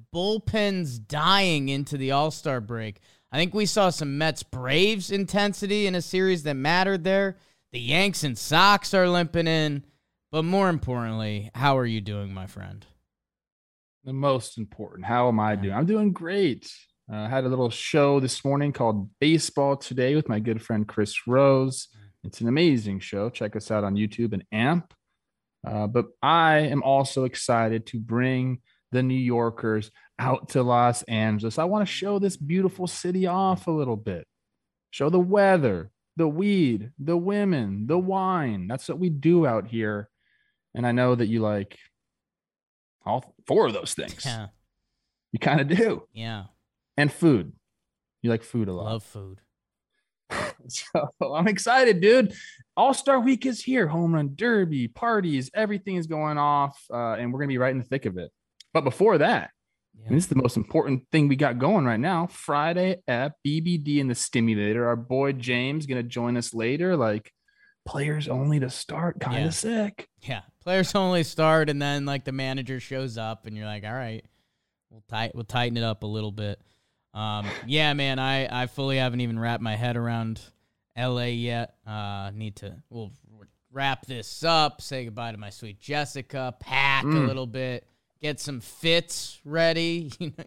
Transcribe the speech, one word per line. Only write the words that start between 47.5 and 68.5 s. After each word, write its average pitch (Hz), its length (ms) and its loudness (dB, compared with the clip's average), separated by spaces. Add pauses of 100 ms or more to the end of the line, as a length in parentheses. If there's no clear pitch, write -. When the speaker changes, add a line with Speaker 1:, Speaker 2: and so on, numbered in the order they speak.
Speaker 2:
You 117 80 -2
like 113 140 0
food 113 240 -4
a 92 60 -4
lot. 87 120 -8
Speaker 1:
Love 110 180 -6
food. 98 380 -18 (880)
Speaker 2:
<laughs> - 120 -6 (280)
So - 380 -4 (260)
I'm 170 140 2
excited, 226 540 4
dude. 220 320 6 (420)
All-Star 262 460 2
Week 254 240 2
is 254 180 -4
here. 247 240 2
Home 165 260 0
Run 147 220 0
Derby, 170 540 0
parties, 175 640 -2
everything 202 420 -2
is 165 120 -4
going 151 300 -2
off, 143 400 2 (140)
uh, 117 220 -2
and 120 180 -4
we're 135 80 -4
gonna 143 80 -2
be 135 100 -2
right 127 140 2
in 131 60 -2
the 123 80 -6
thick 135 200 -4
of 92 120 -4
it. 85 140 -10 (420)
But 214 100 2
before 202 360 4
that, 151 320 2 (460)
Speaker 1:
Yeah. 110 100 -18
Speaker 2:
and 127 100 2
this 180 80 2
is - 40 -4
the 147 60 2
most 123 220 2
important 127 520 0
thing 147 200 4
we 135 80 2
got 135 200 2
going 151 280 4
right 113 140 2
now, 170 280 0
Friday 175 800 0
at 131 260 0 (120)
B 151 160 0
B 175 160 0
D 147 240 0
in 131 80 0
the 120 60 0
Stimulator. 113 720 0
Our 117 100 2
boy 131 340 0
James 131 540 -2
gonna 127 180 -4
join 120 320 -4
us 120 180 -6
later, 151 440 0
like, 110 340 0 (540)
players 151 420 -4
only 139 320 0